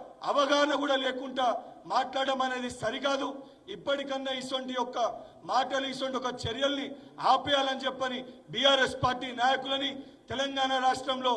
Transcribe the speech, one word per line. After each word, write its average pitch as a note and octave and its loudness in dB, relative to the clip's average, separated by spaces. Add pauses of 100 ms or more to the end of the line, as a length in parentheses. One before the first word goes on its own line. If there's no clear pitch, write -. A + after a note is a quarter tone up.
(320)
అవగాహన C#4+ 4 (100)
కూడా C#4 2 (100)
లేకుండా C4 -2 (460)
మాట్లాడడం C4 0
అనేది B3 -4 (140)
సరికాదు. C4+ -2 (440)
ఇప్పటికన్నా C4+ -4
ఇటువంటి B3+ -6
యొక్క B3 -4 (540)
మాటలు, C4 2
ఇటువంటి C4 -4
ఒక B3 -2 (120)
చర్యల్ని C4+ 0 (440)
ఆపేయాలని C4+ 2
చెప్పని C4 -2 (340)
బీఆర్ఎస్ C4 4
పార్టీ B3+ 0 (120)
నాయకులని, C4+ 2 (380)
తెలంగాణ C4+ 0 (140)
రాష్ట్రంలో B3+ 0